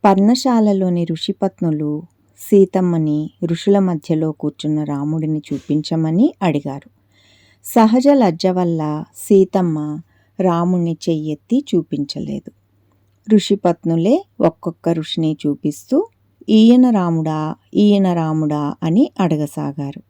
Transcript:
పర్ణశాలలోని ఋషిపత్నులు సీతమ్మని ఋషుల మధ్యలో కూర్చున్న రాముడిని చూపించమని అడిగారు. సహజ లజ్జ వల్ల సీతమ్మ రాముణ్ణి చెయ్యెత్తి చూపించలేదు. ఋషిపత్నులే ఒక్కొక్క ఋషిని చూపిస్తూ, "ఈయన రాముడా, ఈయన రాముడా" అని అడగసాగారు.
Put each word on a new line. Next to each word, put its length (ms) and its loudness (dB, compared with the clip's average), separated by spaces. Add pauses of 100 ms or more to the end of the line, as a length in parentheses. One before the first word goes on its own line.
పర్ణశాలలోని 1000 2
ఋషిపత్నులు 960 -4 (360)
సీతమ్మని 920 2 (140)
ఋషుల 340 0
మధ్యలో 540 -2
కూర్చున్న 520 -4
రాముడిని 580 -4 (100)
చూపించమని 880 -2
అడిగారు. 480 -4 (760)
సహజ 440 2
లజ్జ 380 2
వల్ల 580 -2 (120)
సీతమ్మ 840 0 (400)
రాముణ్ణి 560 0 (120)
చెయ్యెత్తి 560 -4 (100)
చూపించలేదు. 760 -6 (840)
ఋషిపత్నులే 920 0 (160)
ఒక్కొక్క 480 -4
ఋషిని 480 -4 (100)
చూపిస్తూ, 600 -4 (420)
"ఈయన 420 6
రాముడా, 640 -2 (200)
ఈయన 380 4
రాముడా" 720 -2
అని 280 2 (100)
అడగసాగారు. 880 -4